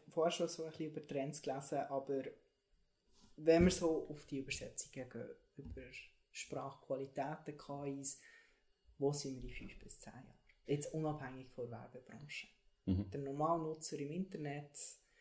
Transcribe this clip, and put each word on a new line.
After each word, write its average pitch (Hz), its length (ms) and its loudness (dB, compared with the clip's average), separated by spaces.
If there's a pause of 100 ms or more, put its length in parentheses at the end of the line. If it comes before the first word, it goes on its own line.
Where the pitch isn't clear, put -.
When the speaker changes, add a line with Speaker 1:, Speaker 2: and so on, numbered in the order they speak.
(100)
Speaker 1:
vorher 165 200 4
schon 170 180 2
so 160 160 -4
ein 160 60 -6
bisschen 156 200 -4
über 151 160 -8
Trends 139 360 0
gelesen, 139 360 0
aber 135 440 0 (1120)
wenn 160 280 10
wir 185 60 10
so 160 380 4
auf 147 180 -10
die 139 120 -2
Übersetzungen - 720 -6
gehen, 117 200 -8 (280)
über 131 260 -10 (480)
Sprachqualitäten, 139 1300 -4
K 143 300 -6
Is, 139 340 -2 (800)
wo 143 140 6
sind 131 300 -2
wir 123 80 -6
in - 60 -6
fünf - 240 -10
bis - 200 -8
zehn - 120 -12
Jahren? - 260 -16 (280)
Jetzt 147 280 2
unabhängig 139 560 -2
von 120 180 -4
der 113 120 -8
Werbebranche. - 680 -12 (380)
Speaker 2:
Mhm. 98 240 4
Speaker 1:
Der 139 100 -4
normale 151 420 2
Nutzer 156 360 -4
im 143 140 -2
Internet, 147 580 -4 (500)